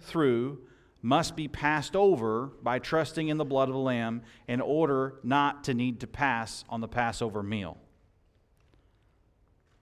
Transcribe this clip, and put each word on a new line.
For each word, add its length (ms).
through 580
must 340
be 120
passed 480
over 560
by 160
trusting 520
in 80
the 80
blood 220
of 60
the 60
Lamb 420
in 140
order 640
not 400
to 100
need 280
to 60
pass 600
on 100
the 80
Passover 540
meal. 360